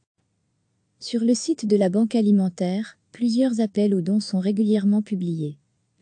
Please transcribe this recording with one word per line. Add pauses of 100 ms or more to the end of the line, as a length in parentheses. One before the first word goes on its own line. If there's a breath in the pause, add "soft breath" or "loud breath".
(1000)
Sur
le
site
de
la
Banque
alimentaire, (140)
plusieurs
appels
aux
dons
sont
régulièrement
publiés. (460)